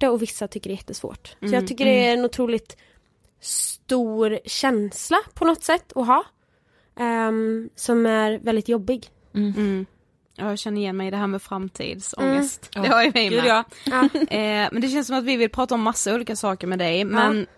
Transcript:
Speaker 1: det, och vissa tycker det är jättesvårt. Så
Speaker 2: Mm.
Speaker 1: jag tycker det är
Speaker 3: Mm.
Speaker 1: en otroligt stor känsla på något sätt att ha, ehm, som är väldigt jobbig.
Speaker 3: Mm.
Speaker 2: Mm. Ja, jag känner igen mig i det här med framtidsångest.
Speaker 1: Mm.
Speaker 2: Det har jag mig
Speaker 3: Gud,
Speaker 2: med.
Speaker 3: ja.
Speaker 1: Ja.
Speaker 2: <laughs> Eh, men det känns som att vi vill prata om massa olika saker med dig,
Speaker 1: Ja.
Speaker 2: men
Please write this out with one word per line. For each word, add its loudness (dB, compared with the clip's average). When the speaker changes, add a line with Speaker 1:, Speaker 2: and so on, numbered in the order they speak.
Speaker 1:
det, 4
och 2
vissa -6
tycker -10
det -4
är -8
jättesvårt. -12
Så -20
Speaker 2:
Mm. 2
Speaker 1:
jag 2
tycker -2
det 6
är 4
Speaker 3:
Mm. 2
Speaker 1:
en 0
otroligt -2
stor -2
känsla 0
på -2
något 2
sätt 0
att 0
ha, 4
ehm, -2
som 2
är 2
väldigt -2
jobbig. -2
Speaker 3:
Mm. 0
Speaker 2:
Mm. 0
Ja, -4
jag -4
känner -4
igen -4
mig -4
i -4
det -6
här -2
med -4
framtidsångest. -4
Speaker 1:
Mm. 0
Speaker 2:
Det 4
har 6
jag 2
mig 2
Speaker 3:
Gud, 2
Speaker 2:
med. 2
Speaker 3:
ja. 4
Speaker 1:
Ja. 4
Speaker 2:
<laughs> -
Eh, 0
men -2
det 0
känns 0
som -2
att -2
vi 0
vill 2
prata -2
om 0
massa 0
olika -4
saker -4
med -2
dig, 2
Speaker 1:
Ja. 0
Speaker 2:
men 2